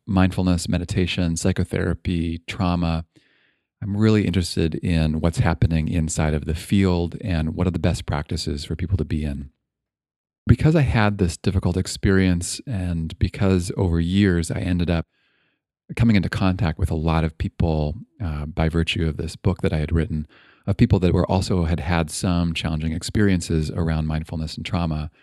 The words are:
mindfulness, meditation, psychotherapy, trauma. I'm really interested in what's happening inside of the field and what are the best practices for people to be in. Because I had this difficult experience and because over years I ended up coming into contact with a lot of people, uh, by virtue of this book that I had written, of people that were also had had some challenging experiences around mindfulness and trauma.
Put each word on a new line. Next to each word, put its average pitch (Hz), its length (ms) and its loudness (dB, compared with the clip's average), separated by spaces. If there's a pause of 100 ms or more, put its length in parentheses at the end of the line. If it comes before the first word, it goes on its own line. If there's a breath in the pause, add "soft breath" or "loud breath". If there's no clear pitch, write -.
mindfulness, 92 600 2
meditation, 87 720 -2
psychotherapy, 87 1120 -2
trauma. 87 580 -2 (800 soft breath)
I'm 101 160 -4
really 107 280 4
interested 87 500 0
in 80 440 0
what's 85 200 0
happening 80 480 2
inside 78 440 0
of 76 140 -2
the 80 80 -2
field 87 640 0
and 80 340 -2
what 87 120 0
are 87 60 2
the 85 60 -4
best 80 280 0
practices 73 580 -4
for 78 120 -6
people 90 200 -2
to - 80 -2
be 76 200 -2
in. 71 260 -6 (960)
Because 156 280 6
I 151 60 4
had 104 360 2
this 87 180 0
difficult 90 400 -2
experience 92 920 0
and 87 500 -4
because 95 580 0
over 85 220 0
years 87 540 2
I - 80 -4
ended 87 280 0
up 85 180 0 (920)
coming 117 180 4
into 92 140 2
contact 92 500 0
with 82 140 -2
a - 20 0
lot 80 300 2
of 80 120 -4
people, 78 600 -2 (260)
uh, 73 240 -4
by 80 220 0
virtue 80 400 0
of 80 80 -4
this 82 180 -8
book - 280 -2
that 82 100 0
I 78 60 0
had 76 120 -2
written, 78 380 -2 (360 soft breath)
of 98 120 -2
people 107 240 6
that 87 120 4
were 90 160 2
also 92 360 2
had 82 160 0
had 82 300 0
some 87 440 0
challenging 80 380 -4
experiences 85 800 0
around 80 360 -2
mindfulness 78 500 -6
and - 80 -10
trauma. 82 460 -4 (120)